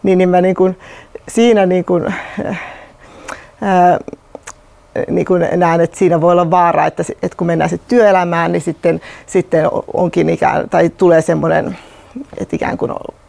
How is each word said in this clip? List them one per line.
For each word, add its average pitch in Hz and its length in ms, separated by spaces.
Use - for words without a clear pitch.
Niin, 190 160
niin 185 100
mä, 180 120
niin 185 140
kuin, 185 240
siinä, 226 380
niin 180 180
kuin, 180 300
ää, 180 380
niin 165 180
kuin, 175 300
näen, 170 240
että 165 180
siinä 175 220
voi 170 120
olla 175 180
vaara, 170 360
että - 160
si-, - 200
että - 140
kun 175 100
mennään 165 240
sit 175 180
työelämään, 180 640
niin 175 100
sitten, 165 380
sitten 170 380
onkin 170 340
ikään, 160 400
tai 170 200
tulee 170 320
semmoinen, 165 580
että - 180
ikään - 200
kuin - 140
on - 240